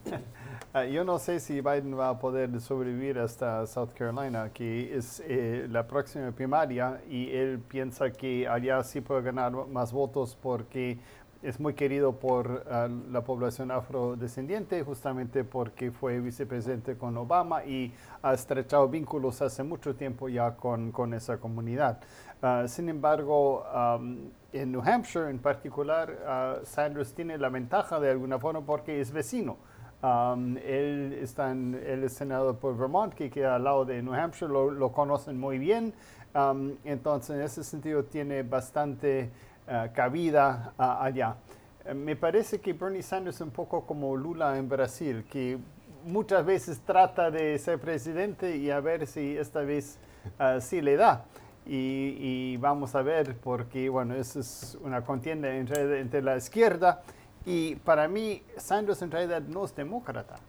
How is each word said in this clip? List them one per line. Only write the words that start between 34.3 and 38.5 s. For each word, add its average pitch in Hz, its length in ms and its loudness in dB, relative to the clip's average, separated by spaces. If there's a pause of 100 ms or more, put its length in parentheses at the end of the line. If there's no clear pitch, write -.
lo, 139 180 4
lo 135 220 0
conocen 143 460 0
muy 135 200 -2
bien. 214 360 2 (400)
Am, 139 500 2
entonces, 143 520 0
en 143 60 0
ese 151 220 -4
sentido, 151 400 0
tiene 143 380 -2
bastante, 131 880 0 (360)